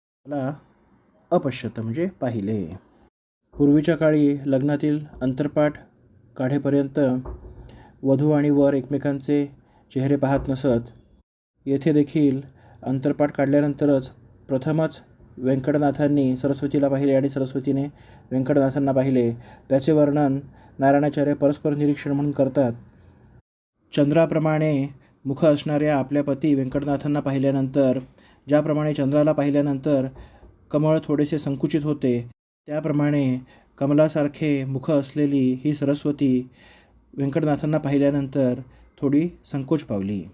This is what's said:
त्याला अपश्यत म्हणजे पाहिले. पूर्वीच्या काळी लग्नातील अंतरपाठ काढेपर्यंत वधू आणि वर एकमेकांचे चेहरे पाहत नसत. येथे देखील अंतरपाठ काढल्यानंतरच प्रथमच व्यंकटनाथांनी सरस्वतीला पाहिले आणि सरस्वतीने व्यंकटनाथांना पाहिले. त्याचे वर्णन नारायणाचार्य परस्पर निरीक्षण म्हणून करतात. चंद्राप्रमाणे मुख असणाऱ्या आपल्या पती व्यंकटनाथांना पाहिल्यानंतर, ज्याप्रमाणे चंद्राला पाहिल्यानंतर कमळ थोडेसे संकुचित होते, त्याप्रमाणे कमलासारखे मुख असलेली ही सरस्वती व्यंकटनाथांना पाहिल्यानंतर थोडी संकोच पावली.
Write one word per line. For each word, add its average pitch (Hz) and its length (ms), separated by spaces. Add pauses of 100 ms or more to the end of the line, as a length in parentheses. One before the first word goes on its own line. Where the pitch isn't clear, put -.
(260)
त्याला 139 280 (760)
अपश्यत 135 480
म्हणजे 113 280 (140)
पाहिले. 110 420 (920)
पूर्वीच्या 147 440
काळी 151 480
लग्नातील 143 540 (220)
अंतरपाठ 147 520 (640)
काढेपर्यंत 139 600 (1040)
वधू 135 280
आणि 147 180
वर 143 240
एकमेकांचे 139 720 (460)
चेहरे 135 240
पाहत 139 340
नसत. 131 300 (880)
येथे 139 280
देखील 147 480 (420)
अंतरपाठ 143 480
काढल्यानंतरच 143 760 (380)
प्रथमच 156 540 (360)
व्यंकटनाथांनी 139 1000
सरस्वतीला 139 500
पाहिले 139 280
आणि 135 140
सरस्वतीने 135 560 (460)
व्यंकटनाथांना 135 600
पाहिले. 127 400 (380)
त्याचे 135 220
वर्णन 147 480 (400)
नारायणाचार्य 143 540
परस्पर 147 420
निरीक्षण 147 360
म्हणून 143 200
करतात. 135 420 (1200)
चंद्राप्रमाणे 156 960 (380)
मुख 135 200
असणाऱ्या 147 520
आपल्या 139 260
पती 143 320
व्यंकटनाथांना 143 640
पाहिल्यानंतर, 135 800 (480)
ज्याप्रमाणे 151 460
चंद्राला 143 380
पाहिल्यानंतर 143 760 (640)
कमळ 156 320
थोडेसे 147 360
संकुचित 147 440
होते, 127 460 (380)
त्याप्रमाणे 147 680 (400)
कमलासारखे 147 880
मुख 135 260
असलेली 139 720
ही 151 100
सरस्वती 143 760 (640)
व्यंकटनाथांना 151 640
पाहिल्यानंतर 139 840 (420)
थोडी 147 280 (160)
संकोच 143 380
पावली. 98 400 (100)